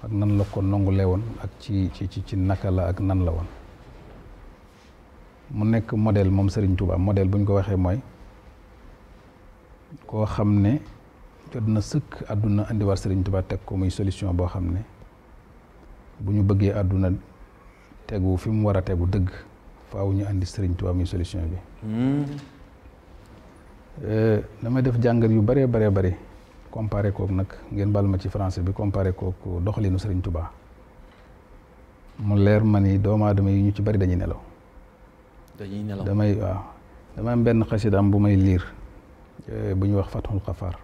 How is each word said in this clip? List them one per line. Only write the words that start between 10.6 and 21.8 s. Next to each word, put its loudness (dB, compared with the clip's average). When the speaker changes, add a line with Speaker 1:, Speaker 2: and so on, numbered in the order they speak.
Speaker 1:
ne 4
jot -4
na 2
sëkk -6
àdduna 0
andiwaat 0
Serigne 0
Touba 0
teg -6
ko -8
muy 0
solution -4
boo 0
xam -4
ne -4
bu -4
ñu 2
bëggee 4
àdduna 2
tegu 0
fi -4
mu 0
war 2
a 0
tegu 0
dëgg, 0
faaw -4
ñu -2
andi -2
Sëriñ -2
Tuubaa -2
muy 0
solution -6
bi. -6